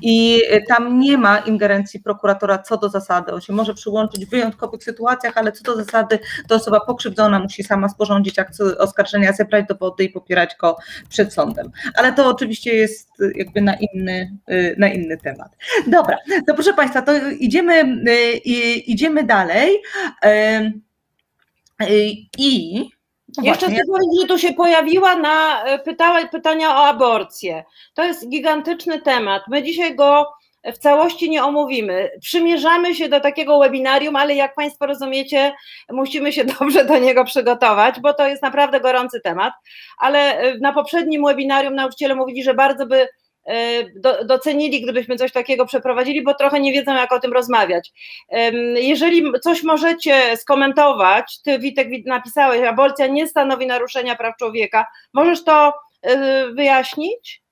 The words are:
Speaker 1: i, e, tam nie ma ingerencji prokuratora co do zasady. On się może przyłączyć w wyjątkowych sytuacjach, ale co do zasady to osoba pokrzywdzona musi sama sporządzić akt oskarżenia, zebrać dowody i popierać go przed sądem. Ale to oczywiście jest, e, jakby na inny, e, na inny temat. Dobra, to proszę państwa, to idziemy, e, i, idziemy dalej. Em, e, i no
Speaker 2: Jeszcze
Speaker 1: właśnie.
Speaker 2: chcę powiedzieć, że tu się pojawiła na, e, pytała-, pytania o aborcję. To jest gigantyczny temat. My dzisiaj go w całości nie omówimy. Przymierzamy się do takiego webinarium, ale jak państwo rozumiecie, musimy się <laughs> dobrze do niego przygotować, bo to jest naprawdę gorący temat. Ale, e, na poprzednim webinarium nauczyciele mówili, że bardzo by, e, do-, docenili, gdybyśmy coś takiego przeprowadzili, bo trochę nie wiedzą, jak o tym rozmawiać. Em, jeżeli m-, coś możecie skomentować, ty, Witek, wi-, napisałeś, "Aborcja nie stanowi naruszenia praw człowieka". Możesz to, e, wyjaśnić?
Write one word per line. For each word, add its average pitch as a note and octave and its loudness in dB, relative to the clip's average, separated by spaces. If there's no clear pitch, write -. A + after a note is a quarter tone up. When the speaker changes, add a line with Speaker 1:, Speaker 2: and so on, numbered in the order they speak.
Speaker 1:
i, A3+ 4
e, G#3 4
tam A#3+ 0
nie C#4 4
ma G#3 4
ingerencji G3+ -2
prokuratora G3+ -2
co G#3+ -6
do G3+ -4
zasady. F#3+ -4
On F3 -8
się G3 -10
może G#3+ -2
przyłączyć G#3+ -6
w - -16
wyjątkowych A3+ -6
sytuacjach, A#3 -4
ale G#3+ -2
co - -20
do A#3+ -2
zasady G#3+ 0
to A3+ 2
osoba G#3+ 2
pokrzywdzona G#3+ 0
musi G3 -6
sama G3 0
sporządzić G3+ 0
akt F#3+ -6
oskarżenia, G3 0
zebrać G#3 0
dowody F#3+ -4
i F#3+ -4
popierać F3 -2
go E3 2
przed G#3 -2
sądem. - -4
Ale B3+ 2
to C4+ 4
oczywiście A#3+ -2
jest, G#3+ -2
e, G3 0
jakby F#3+ -4
na G3+ 2
inny, F#3 -6
e, F3+ -2
na G3 2
inny E3+ -6
temat. - -14
Dobra, D#4 4
to D4+ 2
proszę D#4+ 0
państwa, C4 0
to C#4+ 0
idziemy, E4+ 0
e, A#3 2
i, A#3+ -2
idziemy D4 0
dalej. A3+ 2
Em, G#3+ 2
e, G#3+ -2
i A3+ -2
no C4 -6
Speaker 2:
Jeszcze F4+ 0
Speaker 1:
właśnie. F4+ 0
Speaker 2:
chcę F#4+ -4
powiedzieć, F#4 0
że F#4 0
tu F4+ 0
się E4+ 0
pojawiła F4 2
na, D#4 0
e, C4+ -2
pytała-, E4 0
pytania D#4+ -2
o C#4+ 4
aborcję. A3 0
To D#4 -2
jest E4+ -6
gigantyczny D#4 -4
temat. A3 0
My C#4 -2
dzisiaj D#4+ -4
go C#4+ 4
w - -20
całości D#4+ 2
nie D4 0
omówimy. B3+ -2
Przymierzamy E4+ 0
się D#4 -4
do C#4 2
takiego C#4+ 2
webinarium, C#4 2
ale C#4+ 2
jak C#4 -2
państwo D4 -6
rozumiecie, C4+ -2
musimy C#4 -4
się C#4+ -2
<laughs> - -8
dobrze C4+ 4
do C4+ 4
niego B3 4
przygotować, A#3+ 2
bo C#4+ 2
to D4 0
jest C#4 -6
naprawdę C#4 0
gorący B3 -2
temat. F#3+ -4
Ale, C#4+ 2
e, B3 -2
na C#4 0
poprzednim D4 -2
webinarium C#4 0
nauczyciele C4+ -4
mówili, C4 -6
że B3+ 0
bardzo C4+ 2
by, B3+ 2
e, A#3 -4
do-, A#3+ 0
docenili, C4+ 0
gdybyśmy B3 -4
coś B3+ -4
takiego B3+ -2
przeprowadzili, B3+ -2
bo C#4+ 0
trochę C#4+ 0
nie C#4 0
wiedzą, C4+ -2
jak B3 0
o B3 0
tym B3 -4
rozmawiać. A3+ 0
Em, A#3 -2
jeżeli D4+ 2
m-, C4 -2
coś E4 0
możecie D4+ 2
skomentować, C4 2
ty, C#4 0
Witek, C4 -2
wi-, A#3+ -10
napisałeś, B3+ 0
"Aborcja C4+ 2
nie D4 -2
stanowi C4+ 0
naruszenia B3 -4
praw A3+ -8
człowieka". A3 -2
Możesz E4 2
to, D4+ 6
e, C4+ 0
wyjaśnić? C#4 -2